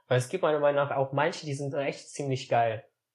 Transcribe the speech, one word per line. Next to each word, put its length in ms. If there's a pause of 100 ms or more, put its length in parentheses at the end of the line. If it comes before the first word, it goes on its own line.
weil 100
es 100
gibt 140
meiner 180
Meinung 260
nach 100
auch 160
manche, 340
die 80
sind 200
echt 360
ziemlich 380
geil. 360 (300)